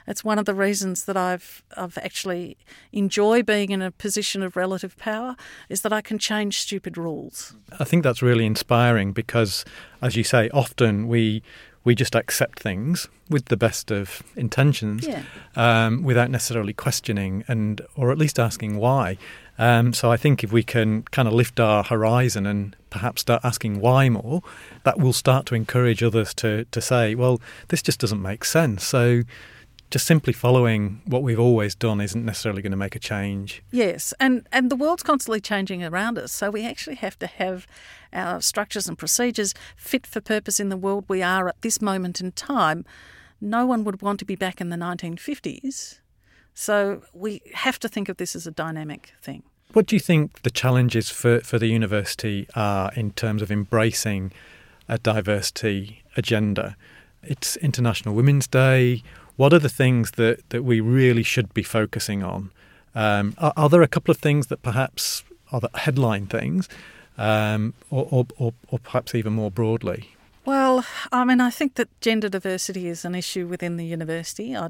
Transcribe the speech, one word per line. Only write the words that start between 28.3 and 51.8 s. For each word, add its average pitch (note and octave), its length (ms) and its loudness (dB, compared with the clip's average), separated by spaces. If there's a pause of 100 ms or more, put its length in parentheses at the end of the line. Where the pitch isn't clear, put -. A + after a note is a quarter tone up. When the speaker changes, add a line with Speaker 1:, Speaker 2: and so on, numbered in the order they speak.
Speaker 2:
sense." C#3 400 0
So A#2+ 380 4 (680)
just - 160 -2
simply D#3 240 4
following A2+ 760 2
what B2+ 180 0
we've A#2 180 2
always A2 340 4
done G#2+ 240 0
isn't G#2 240 -2
necessarily G#2 380 -4
gonna G2 160 -4
make G2 180 -4
a - 40 -12
change. G2+ 680 -6
Speaker 1:
Yes, A#3 480 -2
and, C4 360 2
and B3+ 180 2
the C#4 60 0
world's D#4 260 0
constantly A#3 380 0
changing F#3+ 420 -4
around F#3+ 340 -4
us, - 140 -8
so G3+ 180 -4
we G#3+ 160 -4
actually C4 300 -10
have G3+ 240 -8
to F3+ 80 -8
have F#3 400 -6 (460)
our F3+ 260 -6
structures - 480 -4
and E3 100 -10
procedures A3 560 -2 (220)
fit - 320 -6
for A3 140 -8
purpose G#3+ 400 -4
in G3+ 80 -2
the F#3+ 80 -4
world G3 320 -2
we F#3 120 -2
are F3+ 280 0
at - 140 -10
this A3+ 180 -4
moment F#3+ 400 -4
in F#3 100 -6
time. F3 540 0 (560)
No A3+ 240 0
one A#3+ 180 0
would G3 180 -6
want G3+ 180 -2
to G3 60 -12
be F#3+ 120 -6
back F#3 240 -6
in F3 80 -6
the E3+ 80 -6
nineteen F3 400 -8
fifties, - 840 -10 (540)
so G3+ 480 0 (120)
we G3+ 280 -10 (140)
have - 240 -2
to A3+ 100 -6
think G3 180 -6
of F#3 80 -8
this F3+ 220 -8
as E3+ 100 -12
a D#3+ 40 -10
dynamic D#3 600 -8 (100)
thing. - 220 -14 (280)
Speaker 2:
What G#3+ 140 6
do - 100 2
you F#3 40 4
think D3+ 420 2
the B2+ 80 -2
challenges B2 600 2
for, A#2+ 300 2
for - 180 -2
the A2+ 80 2
university G#2 880 -2